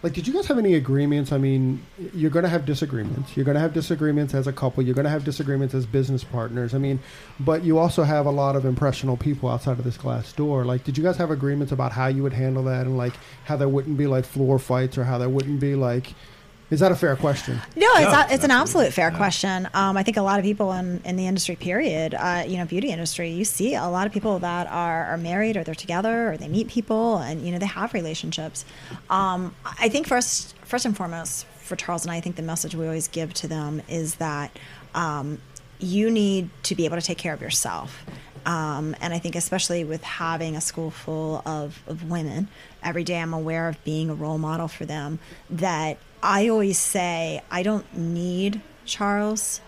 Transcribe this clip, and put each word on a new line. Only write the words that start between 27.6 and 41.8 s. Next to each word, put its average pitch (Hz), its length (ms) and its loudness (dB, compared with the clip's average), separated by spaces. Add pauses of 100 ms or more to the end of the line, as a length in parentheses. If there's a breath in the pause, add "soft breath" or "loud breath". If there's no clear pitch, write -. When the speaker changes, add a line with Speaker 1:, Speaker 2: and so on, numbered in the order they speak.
Speaker 2:
have 202 260 -4
relationships. 160 720 -6 (460 loud breath)
Um, 185 420 0 (100)
I - 240 -2
think 285 200 0
first, - 560 0
first - 220 -4
and 208 120 0
foremost 165 480 -8 (160)
for - 140 -10
Charles 170 300 -4
and 170 60 -4
I, 170 40 -4
I 170 60 -4
think 175 160 -6
the 160 40 -8
message 160 320 -4
we 160 140 -4
always 160 200 -4
give 165 280 -6
to - 120 -4
them 151 400 -4
is 160 280 -4
that, 147 420 -6 (380 loud breath)
um, 147 420 -2 (420)
you 202 300 2
need 196 400 2 (140)
to - 100 -2
be 170 120 0
able 160 120 0
to 165 80 -4
take 175 140 -4
care 156 160 -4
of - 60 -12
yourself. - 600 -4 (440 loud breath)
Um, 156 520 -2
and 170 140 -4
I 170 60 -2
think 170 160 -6
especially 175 480 -2
with 160 180 -6
having 165 540 -4
a 156 60 -6
school 160 280 -4
full 156 560 -6
of, 151 420 -6